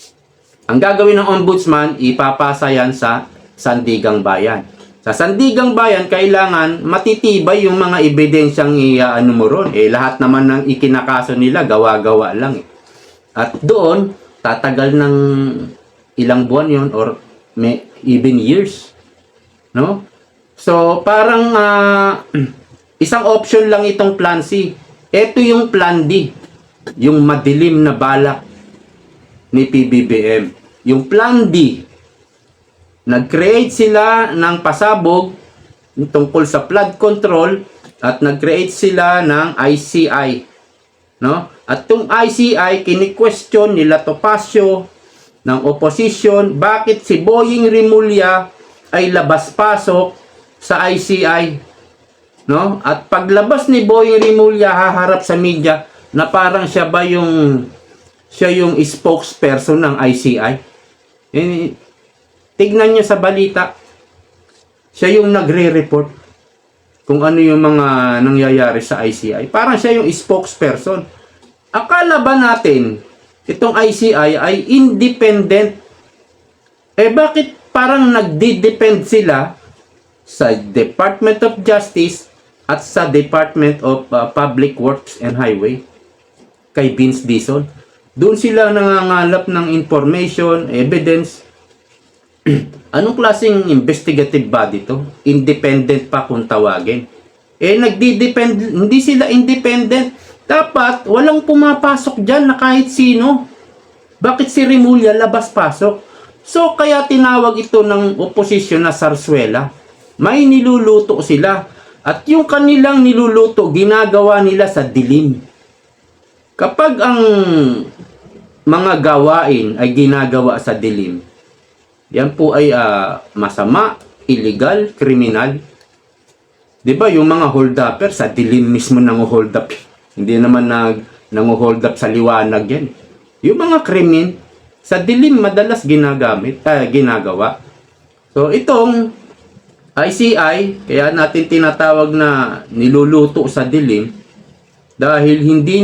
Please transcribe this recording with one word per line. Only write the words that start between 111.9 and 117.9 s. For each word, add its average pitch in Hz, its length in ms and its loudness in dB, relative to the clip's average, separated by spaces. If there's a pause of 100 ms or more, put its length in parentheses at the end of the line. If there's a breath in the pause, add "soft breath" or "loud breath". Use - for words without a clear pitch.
At 160 240 -4
yung 311 160 2
kanilang 277 560 4
niluluto, 226 720 2
ginagawa 202 720 2
nila 190 240 2
sa 135 160 -2
dilim. 131 640 0 (1080)
Kapag 302 400 -2
ang 247 220 0 (1500)